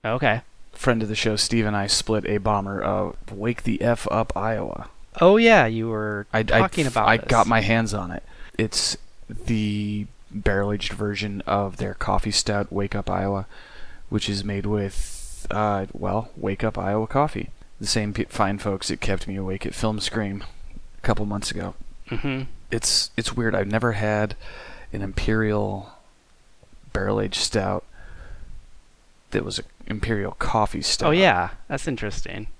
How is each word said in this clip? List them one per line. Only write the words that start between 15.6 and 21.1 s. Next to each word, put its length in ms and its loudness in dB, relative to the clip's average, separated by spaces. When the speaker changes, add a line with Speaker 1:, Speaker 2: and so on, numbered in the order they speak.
Speaker 2:
well, 420 -2
Wake 280 -2
Up 160 0
Iowa 260 0
coffee. 440 0
The 60 -6
same 280 0
pe-, 120 -2
fine 320 0
folks 300 -2
that 140 -4
kept 260 0
me 80 -4
awake 320 -4
at 80 -6
Film 240 0
Scream 440 -2
a 40 -12
couple 260 4